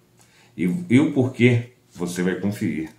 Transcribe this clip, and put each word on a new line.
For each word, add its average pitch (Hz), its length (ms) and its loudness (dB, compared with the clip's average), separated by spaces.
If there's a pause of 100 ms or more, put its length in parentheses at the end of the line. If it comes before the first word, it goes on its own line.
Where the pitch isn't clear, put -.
(560)
E, 82 80 -2 (240)
e 120 100 4
o 156 140 2
porquê 120 600 2 (200)
você 87 300 -4
vai 92 140 0
conferir 87 520 -4 (100)